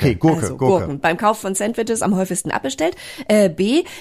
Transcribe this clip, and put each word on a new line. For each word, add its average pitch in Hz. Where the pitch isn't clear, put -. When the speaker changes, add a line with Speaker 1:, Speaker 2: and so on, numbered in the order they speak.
Speaker 1:
Okay, 104
Gurke, 156
Speaker 2:
Also, 101
Speaker 1:
Gurke. 131
Speaker 2:
Gurken. 139
Beim 165
Kauf 214
von 190
Sandwiches 226
am 196
häufigsten 185
abbestellt. 311
Äh, 208
B, 220